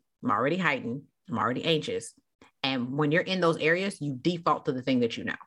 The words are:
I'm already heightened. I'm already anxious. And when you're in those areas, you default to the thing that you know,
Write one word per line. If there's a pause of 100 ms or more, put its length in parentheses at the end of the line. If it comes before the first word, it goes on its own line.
(240)
I'm
already
heightened. (260)
I'm
already
anxious. (480)
And
when
you're
in
those
areas,
you
default
to
the
thing
that
you
know, (120)